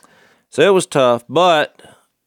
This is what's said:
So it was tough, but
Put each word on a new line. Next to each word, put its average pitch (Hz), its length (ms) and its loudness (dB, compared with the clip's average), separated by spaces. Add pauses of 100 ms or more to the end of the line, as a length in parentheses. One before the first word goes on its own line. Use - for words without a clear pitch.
(500)
So 156 180 0
it 202 60 2
was 180 120 -2
tough, 123 420 -2
but 156 520 -2 (460)